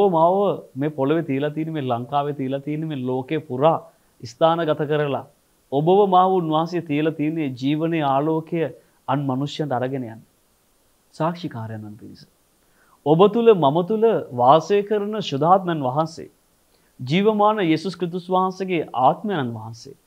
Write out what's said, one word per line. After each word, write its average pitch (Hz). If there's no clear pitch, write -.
මාව 170
මේ 143
පොළවේ 151
තියලා 139
තියෙන, 156
මේ 156
ලංකාවේ 131
තියලා 135
තියෙන, 151
මේ 151
ලෝකේ 131
පුරා 143
ස්ථානගත 160
කරලා 143
ඔබව 160
මාව 185
උන්වහන්සේ 165
තියලා 151
තියෙන 151
ජීවනයේ 151
ආලෝකය 160
අන් 139
මනුෂ්‍යයන්ට 135
අරගෙන 131
යන්න. 110
සාක්ෂිකාරයන් 120
වන 107
පිණිස. 101
ඔබ 156
තුල, 233
මම 147
තුල 214
වාසය 160
කරන 208
ශුද්ධාත්මයන් 170
වහන්සේ, 147
ජීවමාන 202
යේසුස් 170
ක්‍රිස්තුස් 175
වහන්සේගේ 185
ආත්මයන් 151
වහන්සේ. 113